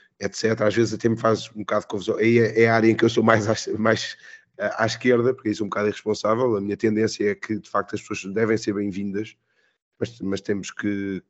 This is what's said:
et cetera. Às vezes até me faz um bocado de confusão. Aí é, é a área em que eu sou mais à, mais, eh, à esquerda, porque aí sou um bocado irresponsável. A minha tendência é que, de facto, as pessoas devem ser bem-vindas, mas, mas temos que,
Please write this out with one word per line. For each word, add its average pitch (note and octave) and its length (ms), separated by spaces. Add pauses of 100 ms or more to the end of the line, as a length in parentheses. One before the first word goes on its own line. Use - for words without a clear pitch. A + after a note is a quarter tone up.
(180)
et G2+ 160
cetera. A2 340
Às G2+ 60
vezes A2 200
até A#2 160
me A2+ 80
faz A2+ 360
um G#2+ 40
bocado G#2 240
de - 60
confusão. G2+ 280
Aí A2+ 220
é, A2+ 240
é A2+ 80
a A2+ 40
área A2 160
em G#2+ 60
que - 80
eu A2+ 60
sou A#2 120
mais A2 260
à, A2 60 (240)
mais, A2 380 (400)
eh, G2+ 220
à A2+ 80
esquerda, B2 480
porque A2+ 160
aí G#2 40
sou G#2 120
um - 20
bocado G#2 200
irresponsável. G#2+ 680
A G2 40
minha G2+ 160
tendência G#2+ 540
é G2 40
que, G#2+ 240
de - 100
facto, G2+ 260
as G#2 60
pessoas G2 340
devem A2 220
ser A2 180
bem-vindas, G2+ 600 (640)
mas, - 200
mas G2 200
temos G2+ 300
que, G2 600